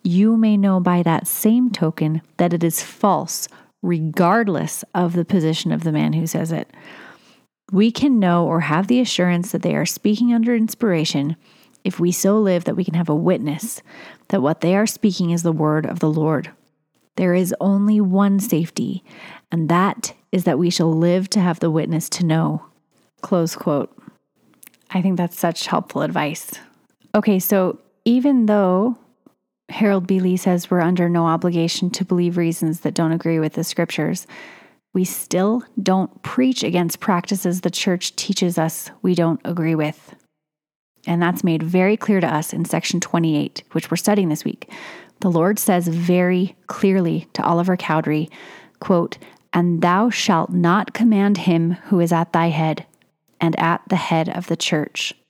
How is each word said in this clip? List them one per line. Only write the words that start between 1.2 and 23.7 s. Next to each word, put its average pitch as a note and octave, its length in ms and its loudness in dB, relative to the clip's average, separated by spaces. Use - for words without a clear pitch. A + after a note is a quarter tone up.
same A#3+ 420 2
token D#3+ 520 -2
that F3 160 2
it E3 100 0
is E3 180 0
false, - 680 -2
regardless F3 1000 0
of F3 180 0
the F3 100 0
position D#3+ 480 0
of D#3 120 -2
the D#3+ 80 0
man D3+ 220 0
who E3 120 0
says D#3+ 260 -4
it. - 220 -6
We G#3+ 200 4
can C4 280 2
know F3 260 4
or E3 160 0
have D#3 260 0
the B3 140 2
assurance F3+ 500 0
that E3+ 100 -4
they D3 140 0
are D3+ 100 0
speaking A#3 480 0
under A#3 220 2
inspiration E3 800 0
if F#3 160 -4
we F3 120 2
so G3 280 2
live F#3 260 2
that - 100 -2
we F3+ 100 -2
can D#3+ 80 -6
have E3+ 160 0
a D3+ 60 2
witness D#3+ 680 -2
that G3 120 0
what D3+ 200 0
they F3 140 2
are G#3+ 120 2
speaking F3+ 440 -2
is E3+ 120 -2
the E3+ 80 2
word D#3 340 0
of F3 140 -6
the D#3 120 2
Lord. D#3 400 -2
There F3+ 160 2
is F3+ 260 0
only G3+ 400 2
one G3 400 2
safety, E3 640 -4
and E3 160 -2
that F3+ 460 0
is F#3 140 -2
that D3 140 2
we F3 100 2
shall E3 240 0
live F3 380 2
to G#3 100 2
have F3 180 0
the E3 120 0
witness D#3+ 380 -2
to - 160 -2
know. D#3 380 0
Close E3+ 340 -2
quote. C#3+ 360 -4